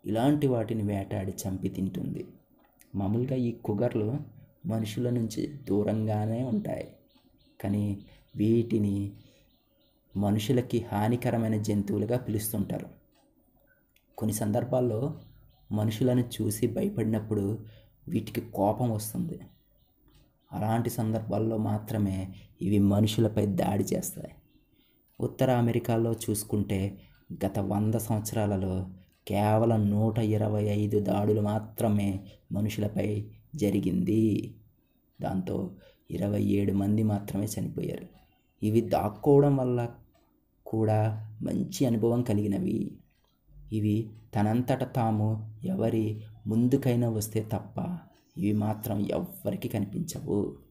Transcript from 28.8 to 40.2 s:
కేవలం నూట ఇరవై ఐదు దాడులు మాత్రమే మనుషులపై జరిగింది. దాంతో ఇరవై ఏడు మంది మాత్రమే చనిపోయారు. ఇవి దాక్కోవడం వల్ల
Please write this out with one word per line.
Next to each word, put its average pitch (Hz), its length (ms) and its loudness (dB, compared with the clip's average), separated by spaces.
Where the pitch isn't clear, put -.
కేవలం 107 640 4
నూట 107 280 4
ఇరవై 107 460 2
ఐదు 104 360 2
దాడులు 104 400 2
మాత్రమే 104 840 0
మనుషులపై 104 800 -2
జరిగింది. 101 1000 2
దాంతో 185 560 -4
ఇరవై 101 320 0
ఏడు 101 300 2
మంది 101 300 2
మాత్రమే 104 440 0
చనిపోయారు. - 600 -6
ఇవి 107 180 4
దాక్కోవడం 139 760 4
వల్ల 123 320 0